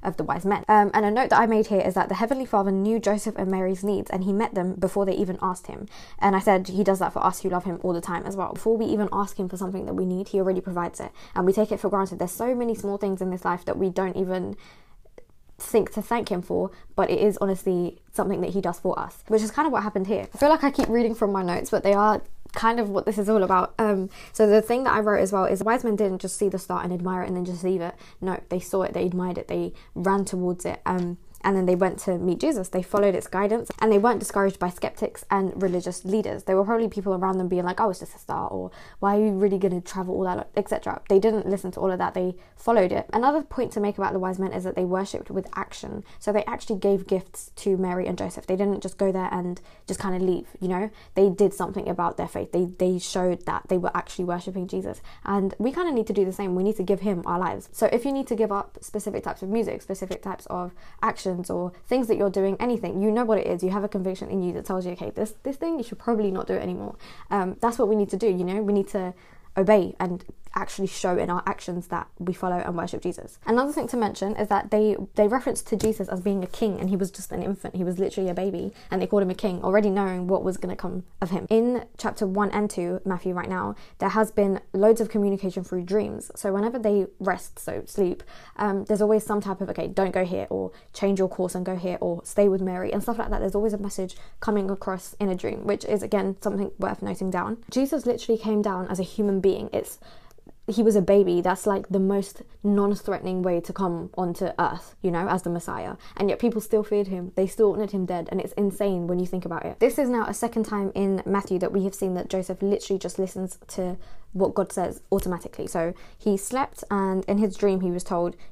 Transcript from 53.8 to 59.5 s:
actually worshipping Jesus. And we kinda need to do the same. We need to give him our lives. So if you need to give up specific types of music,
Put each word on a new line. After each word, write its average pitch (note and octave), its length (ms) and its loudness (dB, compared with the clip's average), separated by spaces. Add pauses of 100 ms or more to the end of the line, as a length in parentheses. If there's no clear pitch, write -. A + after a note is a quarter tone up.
actually - 300 -4
worshipping F3+ 420 -4
Jesus. F#3+ 340 -6 (240)
And G3 320 0
we A#3 140 0
kinda E4+ 200 0
need A3+ 140 2
to A3 80 -2
do G3 100 4
the F#3 80 -2
same. F#3 220 -2
We F#3 80 2
need G#3 160 2
to F#3 60 0
give F#3+ 160 2
him G3 260 -2
our F3 140 0
lives. - 320 -4
So - 200 4
if A#3 140 2
you C#4 60 0
need C4+ 160 -2
to A#3 80 -2
give G#3+ 160 2
up G3+ 300 -4
specific G3+ 420 -6
types - 180 -6
of F#3+ 80 -6
music, A3 320 -2